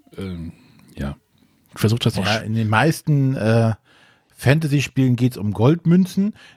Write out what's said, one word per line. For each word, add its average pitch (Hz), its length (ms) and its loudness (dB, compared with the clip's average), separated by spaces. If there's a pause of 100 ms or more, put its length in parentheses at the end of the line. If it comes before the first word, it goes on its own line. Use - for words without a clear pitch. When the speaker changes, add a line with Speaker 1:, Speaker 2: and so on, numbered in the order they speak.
(160)
Speaker 1:
Ähm, 87 360 -10 (440)
ja. 69 200 -8 (580)
Ich - 60 -12
versuch 113 180 2
das - 180 -2
nicht. 98 100 -2
Speaker 2:
Ja, 107 120 0
in 107 160 -6
den 113 140 -2
meisten, 135 680 0
äh, 110 380 2 (640)
Fantasy-Spielen 135 760 0
geht's 123 220 0
um 101 160 -4
Goldmünzen. 170 840 2 (220)